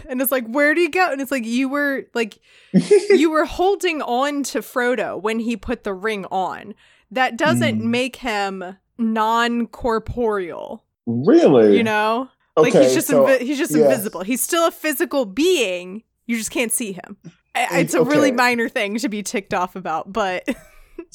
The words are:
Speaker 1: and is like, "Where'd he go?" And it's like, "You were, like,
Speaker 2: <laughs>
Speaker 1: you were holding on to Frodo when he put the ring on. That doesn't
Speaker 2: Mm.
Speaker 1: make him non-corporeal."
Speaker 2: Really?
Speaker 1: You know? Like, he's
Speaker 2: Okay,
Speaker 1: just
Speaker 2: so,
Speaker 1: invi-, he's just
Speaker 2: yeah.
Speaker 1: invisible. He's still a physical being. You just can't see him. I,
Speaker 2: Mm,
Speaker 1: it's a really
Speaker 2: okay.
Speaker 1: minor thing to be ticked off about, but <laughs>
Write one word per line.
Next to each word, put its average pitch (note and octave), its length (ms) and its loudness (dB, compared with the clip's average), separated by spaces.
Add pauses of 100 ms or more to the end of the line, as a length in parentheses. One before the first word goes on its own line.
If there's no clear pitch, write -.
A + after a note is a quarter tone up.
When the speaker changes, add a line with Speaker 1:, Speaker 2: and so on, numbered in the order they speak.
Speaker 1:
and B3+ 140 -6
is C4 100 -2
like, C4 140 -2
"Where'd D4 320 2
he F4 120 2
go?" E4+ 220 0
And C4+ 100 -4
it's C4 100 -6
like, C4+ 120 -2
"You B3 260 -2
were, C#4 440 -2
like, A#3 240 -4 (340)
Speaker 2:
<laughs> - 0 - (380)
Speaker 1:
you D#4+ 220 6
were D#4 140 2
holding F4+ 580 0
on C#4 400 -2
to B3 160 -6
Frodo G#3+ 600 -2
when A3 200 -4
he A3+ 180 -4
put A#3 260 -8
the G#3 120 -6
ring G3 340 -6
on. F#3+ 460 -6 (360)
That B3 260 0
doesn't A#3+ 440 0
Speaker 2:
Mm. - 40 -6
Speaker 1:
make B3 320 -2
him G3 600 -6 (880)
non-corporeal." A3 1160 -6 (220)
Speaker 2:
Really? E3+ 720 6
Speaker 1:
You A#3 60 4
know? A3 460 0 (280)
Like, D#3 160 4
he's - 100 2
Speaker 2:
Okay, C4 100 6
Speaker 1:
just - 140 0
Speaker 2:
so, C4+ 180 4
Speaker 1:
invi-, C4 160 4
he's C4 160 -4
just D4+ 180 -2
Speaker 2:
yeah. A3+ 80 4
Speaker 1:
invisible. G3+ 400 0
He's A#3 180 -4
still E4+ 260 0
a F4 40 0
physical D4+ 540 -4
being. G3 800 -2 (220)
You A#3 120 -4
just G#3+ 140 -8
can't A#3+ 200 -4
see G3 220 -6
him. - 240 -18 (360)
I, A#3+ 120 -2
Speaker 2:
Mm, - 160 -2
Speaker 1:
it's D#3+ 120 -2
a B3 100 2
really D4 260 4
Speaker 2:
okay. A#3+ 60 -2
Speaker 1:
minor A#3+ 340 0
thing G#3+ 280 -4
to A#3 120 -4
be G#3 140 -6
ticked G#3+ 300 -6
off F#3 220 -4
about, F#3 380 -8
but F#3+ 340 -4
<laughs> - 280 -10 (400)